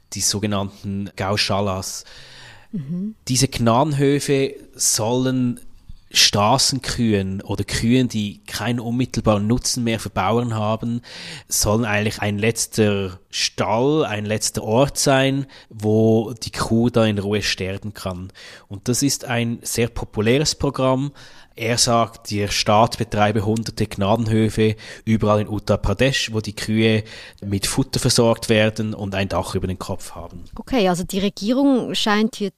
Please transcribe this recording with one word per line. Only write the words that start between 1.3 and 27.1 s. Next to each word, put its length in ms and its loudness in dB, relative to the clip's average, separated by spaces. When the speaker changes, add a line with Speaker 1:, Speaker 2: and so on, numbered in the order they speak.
Speaker 2:
Mhm. 440 -8
Speaker 1:
Diese 180 2
Gnadenhöfe 1080 2
sollen 840 0
Straßenkühen 1300 2
oder 220 -4
Kühen, 440 2
die 400 -4
keinen 320 -4
unmittelbaren 640 0
Nutzen 380 0
mehr 160 0
für 100 -8
Bauern 460 0
haben, 460 -2
sollen 380 0
eigentlich 340 -2
ein 200 -2
letzter 800 0
Stall, 760 0
ein 200 -4
letzter 380 -4
Ort 340 2
sein, 480 2
wo 640 2
die 160 -12
Kuh 400 0
da 160 2
in 140 0
Ruhe 240 -2
sterben 500 -6
kann. 380 -10
Und 200 -12
das 160 0
ist 220 0
ein 360 -2
sehr 260 -2
populäres 680 0
Programm. 560 0
Er 220 -2
sagt, 540 0
der 160 0
Staat 500 4
betreibe 480 2
hunderte 400 -2
Gnadenhöfe 920 2
überall 360 4
in 60 -4
Uttar 300 0
Pradesh, 560 0
wo 80 -2
die 140 -8
Kühe 480 2